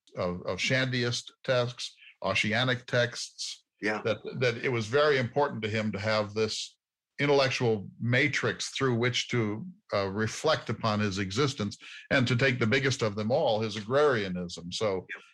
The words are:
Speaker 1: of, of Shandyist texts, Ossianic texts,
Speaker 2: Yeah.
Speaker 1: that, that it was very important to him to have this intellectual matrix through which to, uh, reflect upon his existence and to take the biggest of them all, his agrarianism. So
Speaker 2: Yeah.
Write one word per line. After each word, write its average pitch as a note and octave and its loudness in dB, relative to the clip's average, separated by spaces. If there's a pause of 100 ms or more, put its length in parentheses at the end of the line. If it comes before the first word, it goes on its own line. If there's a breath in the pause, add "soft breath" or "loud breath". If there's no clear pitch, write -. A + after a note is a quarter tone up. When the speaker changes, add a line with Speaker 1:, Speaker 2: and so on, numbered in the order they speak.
(180)
Speaker 1:
of, F2+ -2
of F#2+ -4
Shandyist B2+ -2 (120)
texts, B2 -2 (280 loud breath)
Ossianic A#2 0
texts, - -2 (180)
Speaker 2:
Yeah. G#2+ -2
Speaker 1:
that, G#2+ 0 (220)
that A#2+ 0
it B2+ -2
was A#2 0
very D3 4
important B2+ 0
to G#2+ -2
him G#2+ -2
to G2 -6
have G#2+ 0
this A2 -2 (440)
intellectual C3 4 (120)
matrix B2 0
through C3 0
which B2 0
to, A2+ -2 (280)
uh, G2 2
reflect A2 0
upon A2 0
his G2+ 0
existence G#2 -2 (320 loud breath)
and C3 4
to B2+ 2
take B2+ 2
the A#2 2
biggest C3 2
of G#2 0
them G#2+ -2
all, B2+ 2
his G#2 -4
agrarianism. G2 0
So F#2+ -2
Speaker 2:
Yeah. - -12 (120 loud breath)